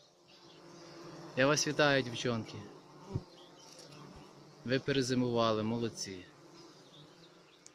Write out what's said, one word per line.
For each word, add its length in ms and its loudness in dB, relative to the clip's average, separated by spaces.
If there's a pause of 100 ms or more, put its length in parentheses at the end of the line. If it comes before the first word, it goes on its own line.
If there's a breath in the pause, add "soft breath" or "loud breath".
(1400)
Я 100 6
вас 220 4
вітаю, 340 4
дівчонки. 520 -2 (2000)
Ви 140 2
перезимували, 840 2
молодці. 640 -4 (1500)